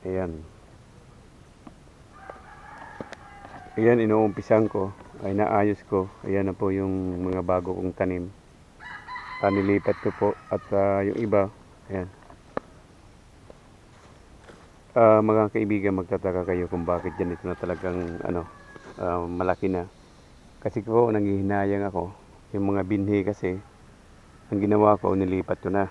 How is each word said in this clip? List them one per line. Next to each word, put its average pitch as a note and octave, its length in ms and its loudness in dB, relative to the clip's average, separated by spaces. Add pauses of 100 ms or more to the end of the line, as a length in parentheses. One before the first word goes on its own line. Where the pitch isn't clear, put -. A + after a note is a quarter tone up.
Ayan. F2+ 360 -4 (3250)
Ayan, A2+ 240 6
inuumpisan G#2+ 640 4
ko, G2+ 240 -2 (360)
ay G2 80 -4
naayos G#2 520 2
ko. F#2+ 200 0 (160)
Ayan G2 280 -2
na F2+ 40 -4
po G2 160 -2
yung F#2+ 560 -2
mga F#2 160 -2
bago F2+ 320 0
kong F2+ 200 -4
tanim. F2+ 360 -2 (1120)
Ah, G2+ 80 4
nilipat G2+ 520 2
ko A2 120 -2
po G2+ 140 0 (220)
at, G#2 120 -4 (120)
ah, G2 280 2
yung G2 160 -2
iba, G2+ 320 2 (400)
ayan. F#2+ 200 -6 (2750)
Ah, A2 280 8
mga G#2+ 320 4
kaibigan, G2+ 400 0
magtataka F#2 520 -2
kayo F2+ 200 0
kung E2+ 200 -4
bakit F2 280 -2
ganito F2 320 -4
na F2+ 120 -6
talagang, F2 640 -4
ano, F2 240 -4 (520)
ah, F2+ 280 -2
malaki F2+ 440 -2
na. F2+ 160 -4 (720)
Kasi G#2+ 240 -6
po, A2+ 280 2
nanghihinayang G2+ 760 0
ako. F#2 240 -4 (440)
Yung G2 200 0
mga G2 120 0
binhi G2+ 360 2
kasi, F#2+ 360 -2 (920)
ang G#2 80 0
ginawa G#2 400 6
ko, F#2+ 160 2
nilipat F#2 480 0
ko F#2 80 -2
na. G2 200 0